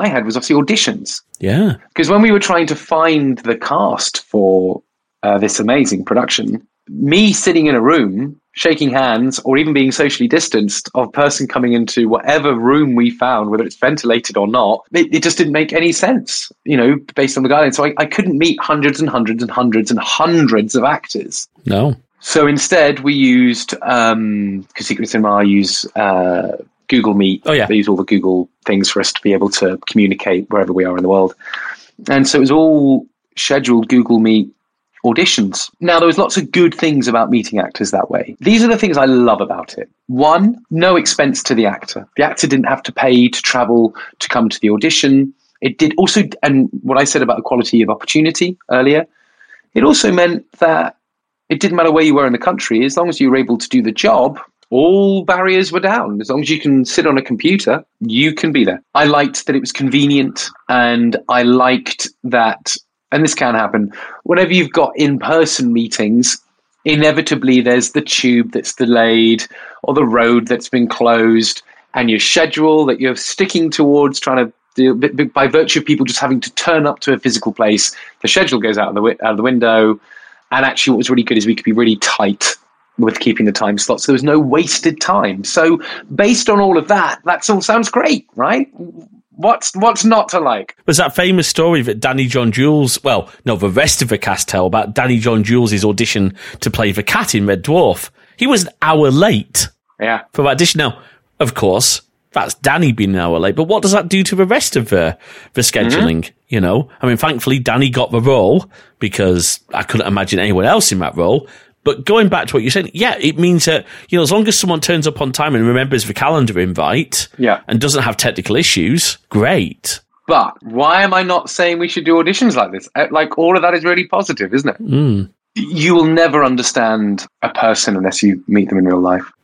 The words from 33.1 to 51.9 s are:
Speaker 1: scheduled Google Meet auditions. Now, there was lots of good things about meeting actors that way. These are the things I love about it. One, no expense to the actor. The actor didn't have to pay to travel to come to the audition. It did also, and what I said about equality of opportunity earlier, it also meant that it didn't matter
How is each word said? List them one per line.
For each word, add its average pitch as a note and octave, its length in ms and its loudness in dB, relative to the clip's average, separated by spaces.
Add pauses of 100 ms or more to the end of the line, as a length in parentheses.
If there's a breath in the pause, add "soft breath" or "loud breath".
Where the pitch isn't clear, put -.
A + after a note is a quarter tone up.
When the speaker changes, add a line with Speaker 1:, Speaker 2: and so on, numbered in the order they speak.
Speaker 1:
scheduled A#2+ 520 0
Google A#2 300 4
Meet A2 300 2 (560)
auditions. A#2 640 0 (120)
Now, E3+ 180 2
there E3+ 80 4
was E3 120 2
lots - 180 0
of E3 160 -4
good E3+ 200 4
things C#3+ 360 -2
about A#2 200 2
meeting A2 300 -2
actors F#2+ 320 -4
that F#2+ 180 -2
way. - 320 -6
These A3 220 4
are A#3 60 4
the A3+ 100 0
things F#3 180 0
I C3+ 100 4
love A#2+ 340 4
about F#2 360 -8
it. - 140 -12 (160)
One, E3 640 2
no F3 240 2
expense D3+ 500 0
to B2 120 -2
the A2+ 100 2
actor. - 400 -8 (100)
The C#3+ 60 0
actor - 240 -2
didn't C3+ 200 0
have C3+ 180 -4
to B2 80 -10
pay B2 360 4
to - 140 -10
travel A#2 540 2 (240 loud breath)
to - 80 -8
come A2+ 200 0
to - 120 -10
the G#2 100 2
audition. C3+ 640 2 (260)
It C3 180 -4
did D3+ 180 2
also, G3 260 2 (220)
and C3+ 240 2 (140)
what C3 160 0
I C#3+ 60 4
said C#3+ 180 0
about A#2+ 180 0
equality A#2+ 420 0
of G#2+ 80 0
opportunity E3 640 -2 (140)
earlier, C#3+ 360 2 (680 soft breath)
it A3 80 0
also B3+ 300 4
meant F3 320 0 (140)
that E3 400 0 (500)
it C#3+ 120 -2
didn't F3 160 0
matter E3 140 2